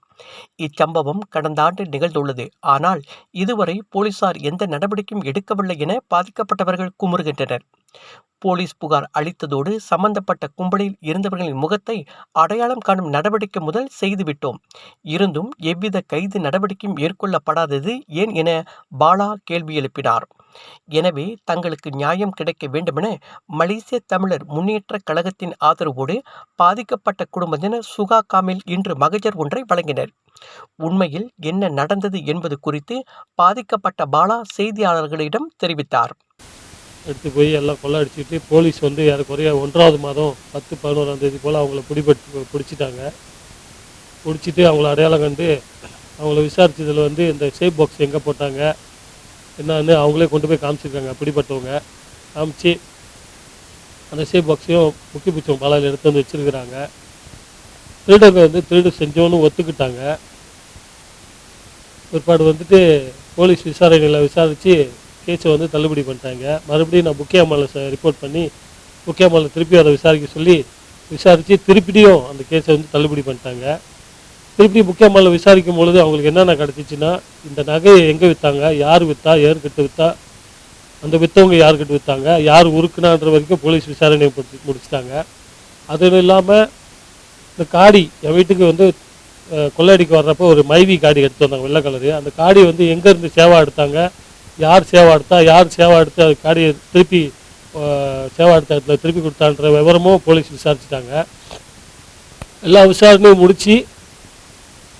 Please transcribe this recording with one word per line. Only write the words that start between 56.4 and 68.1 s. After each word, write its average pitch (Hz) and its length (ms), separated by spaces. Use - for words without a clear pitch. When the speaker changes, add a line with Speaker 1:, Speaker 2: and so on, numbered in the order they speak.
Speaker 2:
திருடங்க 196 400
வந்து 165 200
திருடு 175 360
செஞ்சோன்னு 165 440
ஒத்துக்கிட்டாங்க. 147 600
பிற்பாடு 160 480
வந்துட்டு 170 260
போலீஸ் 175 320
விசாரணைகளை 151 520
விசாரிச்சு 160 560
கேஸை 175 280
வந்து 156 200
தள்ளுபடி 156 320
பண்ணிட்டாங்க. 131 640
மறுபடியும் 160 380
நான் 151 100
புக்கியாமால 151 480
ச-, 139 260
ரிப்போர்ட் 139 320